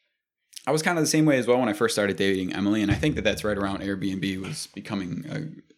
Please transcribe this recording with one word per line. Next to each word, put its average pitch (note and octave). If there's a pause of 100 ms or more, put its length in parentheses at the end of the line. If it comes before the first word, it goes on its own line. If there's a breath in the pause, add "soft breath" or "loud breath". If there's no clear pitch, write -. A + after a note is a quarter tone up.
(640)
I C3+
was D#3
kinda F3
the D3
same D#3
way C#3+
as A#2+
well B2
when B2
I G2+
first A2+
started G2+
dating F#2+
Emily. G2+
And G2+
I -
think -
that A2
that's G2+
right G#2
around G2
Airbnb F#2+
was C#3+
becoming F2
a, - (280)